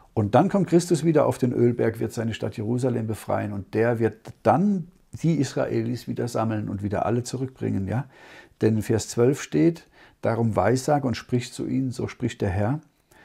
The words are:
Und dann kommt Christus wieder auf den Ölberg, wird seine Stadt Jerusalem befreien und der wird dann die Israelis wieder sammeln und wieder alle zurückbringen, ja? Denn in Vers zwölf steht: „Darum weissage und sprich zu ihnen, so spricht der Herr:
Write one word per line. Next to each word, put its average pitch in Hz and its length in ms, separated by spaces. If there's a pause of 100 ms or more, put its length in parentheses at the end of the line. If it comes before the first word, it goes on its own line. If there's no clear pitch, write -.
(140)
Und 104 220
dann 175 140
kommt 196 180
Christus 165 360
wieder 151 220
auf 117 120
den 123 140
Ölberg, 120 480
wird 113 140
seine 113 200
Stadt 110 240
Jerusalem 117 500
befreien 104 460
und 98 200
der 113 260
wird - 420
dann 170 460 (340)
die 165 140
Israelis 120 720
wieder - 200
sammeln 110 420
und 98 120
wieder 101 240
alle 120 160
zurückbringen, 110 680
ja? 110 180 (560)
Denn 110 160
in 107 40
Vers 107 280
zwölf 123 320
steht: 165 460 (340)
„Darum 113 340
weissage 131 520
und 113 100
sprich - 340
zu 123 160
ihnen, 131 240
so 110 160
spricht - 340
der 104 80
Herr: 104 300 (460)